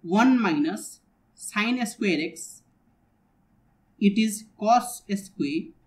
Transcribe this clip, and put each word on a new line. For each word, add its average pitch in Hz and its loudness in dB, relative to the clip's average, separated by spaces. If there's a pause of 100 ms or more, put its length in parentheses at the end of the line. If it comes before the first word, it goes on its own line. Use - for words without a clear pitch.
one 226 4
minus 160 -2 (340)
sine 233 -4
square 185 -4
x, - -12 (1400)
it 202 4
is 220 -2 (140)
cos 240 0
square 165 -6 (160)